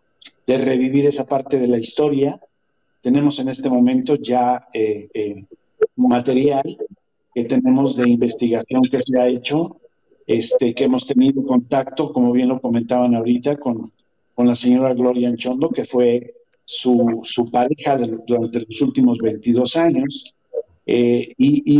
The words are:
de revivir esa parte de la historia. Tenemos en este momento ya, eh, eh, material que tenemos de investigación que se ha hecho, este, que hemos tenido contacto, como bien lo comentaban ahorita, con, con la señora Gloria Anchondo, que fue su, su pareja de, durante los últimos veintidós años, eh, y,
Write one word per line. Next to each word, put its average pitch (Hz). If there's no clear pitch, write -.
de 127
revivir 131
esa 143
parte 135
de 123
la 120
historia. 139
Tenemos 139
en 131
este 131
momento 127
ya, 123
eh, 107
eh, 101
material 127
que 120
tenemos 127
de 123
investigación 120
que 127
se 127
ha 123
hecho, 127
este, 117
que 139
hemos 127
tenido 131
contacto, 131
como 123
bien 127
lo 127
comentaban 120
ahorita, 123
con, 113
con 123
la 120
señora 123
Gloria 123
Anchondo, 127
que -
fue 120
su, 117
su 120
pareja 123
de, 113
durante 117
los 110
últimos 127
veintidós 117
años, -
eh, 120
y, 143